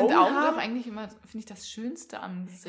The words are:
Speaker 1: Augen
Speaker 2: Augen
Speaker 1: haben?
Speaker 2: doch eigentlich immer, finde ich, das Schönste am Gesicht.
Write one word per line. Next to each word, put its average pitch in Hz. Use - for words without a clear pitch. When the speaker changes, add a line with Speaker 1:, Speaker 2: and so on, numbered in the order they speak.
Speaker 1:
Augen 240
Speaker 2:
Augen 214
Speaker 1:
haben? 311
Speaker 2:
doch -
eigentlich 240
immer, 214
finde -
ich, 220
das -
Schönste 247
am 180
Gesicht. -